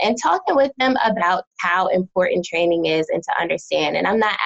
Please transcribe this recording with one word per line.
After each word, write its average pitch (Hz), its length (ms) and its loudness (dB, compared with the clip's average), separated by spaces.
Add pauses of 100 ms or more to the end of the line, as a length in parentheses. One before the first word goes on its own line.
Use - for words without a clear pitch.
and 240 200 0
talking 349 340 0
with 269 220 4
them 262 260 2
about 185 400 0 (160)
how 180 280 0
important 180 580 0
training 170 400 0
is 156 240 0
and 170 140 -2
to 170 180 -2
understand. 156 560 -2
And - 100 0
I'm 220 120 2
not 214 260 0